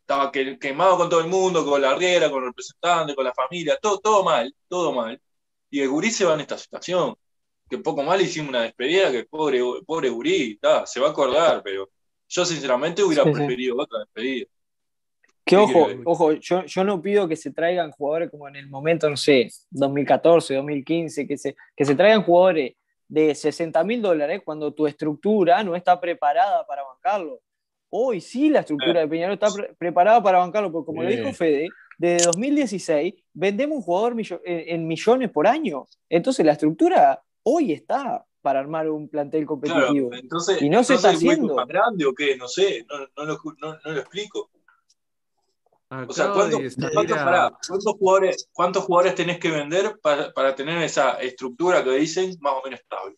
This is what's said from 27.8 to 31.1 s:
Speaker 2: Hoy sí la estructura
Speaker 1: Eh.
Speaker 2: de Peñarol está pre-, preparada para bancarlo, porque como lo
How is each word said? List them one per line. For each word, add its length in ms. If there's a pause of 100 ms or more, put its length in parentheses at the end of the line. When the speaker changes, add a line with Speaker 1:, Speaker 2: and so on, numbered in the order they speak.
Speaker 2:
Hoy 300
sí 300
la 100
estructura 400
Speaker 1:
Eh. 40
Speaker 2:
de 40
Peñarol 260
está 180
pre-, 260
preparada 440
para 160
bancarlo, 340
porque 140
como 180
lo 60